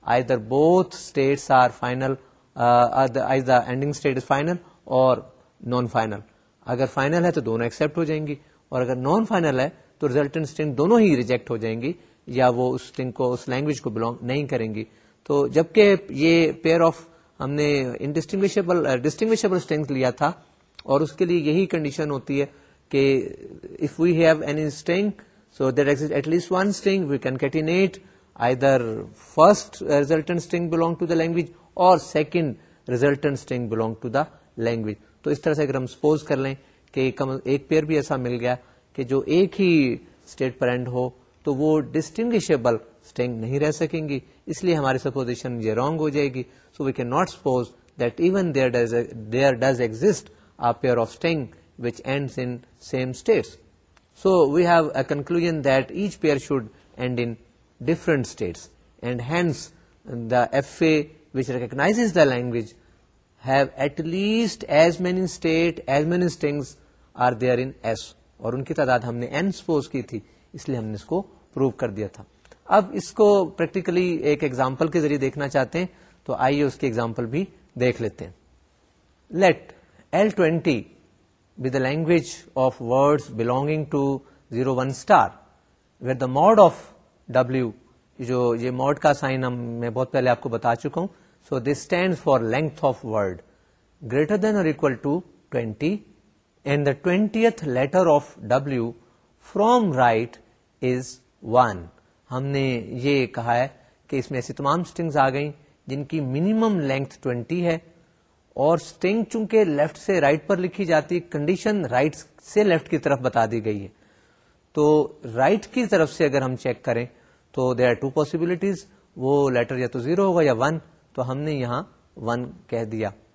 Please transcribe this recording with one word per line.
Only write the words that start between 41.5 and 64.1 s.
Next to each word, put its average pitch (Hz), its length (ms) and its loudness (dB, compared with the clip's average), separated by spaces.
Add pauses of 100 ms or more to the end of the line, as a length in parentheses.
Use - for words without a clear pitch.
وہ 156 260 2
ڈسٹنگوشبل 156 920 0
اسٹرنگ 120 640 -8
نہیں 127 200 -4
رہ 151 100 0
سکیں 156 380 -4
گی، 139 100 -4 (280)
اس - 180 -8
لیے 175 100 2
ہماری 131 240 0
سپوزیشن 123 640 -6
یہ 110 100 0
رانگ 139 260 -2
ہو 156 100 -2
جائے 143 260 -2
گی۔ 127 80 -6 (380)
So 139 80 -2
we 131 120 -4
cannot 127 240 0
suppose 127 400 -2 (380)
that 170 280 0
even 185 260 -2
there 131 180 2
does, 120 300 0 (260)
there 131 260 2
does 123 240 0
exist 120 520 -2 (260)
a 120 140 0 (120)
pair 123 120 2
of 117 100 0
string 160 400 -4 (360)
which 120 220 -6
ends 135 400 -4
in 123 40 -6 (460)
same 127 180 -4
states۔ - 360 0 (760)
So 170 320 4
we 175 100 4
have 170 180 4
a 143 320 -4
conclusion 170 460 -2
that 135 280 2
each 196 320 -6
pair 147 140 2
should 135 280 -4 (420)
end 123 200 -2
in 117 80 -6 (520)
different 160 360 0
states, - 380 -8 (420)
and 123 140 -4
hence 151 400 -2 (560)
the 120 400 0
F 135 300 -2
A 156 200 4 (340)
which 131 120 -4
recognizes 143 640 0
the 160 120 6
language 120 400 0 (840)
have 135 180 4 (180)
at 147 200 -4
least 202 640 -2